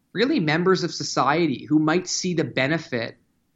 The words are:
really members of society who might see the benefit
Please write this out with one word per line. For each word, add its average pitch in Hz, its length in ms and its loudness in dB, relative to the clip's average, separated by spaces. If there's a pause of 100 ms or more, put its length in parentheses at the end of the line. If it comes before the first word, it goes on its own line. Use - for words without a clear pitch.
(140)
really 254 260 0
members 165 440 2
of 170 100 -4
society 143 720 0
who 151 140 4
might 156 280 0
see - 280 -2
the 156 80 0
benefit 131 720 -4 (380)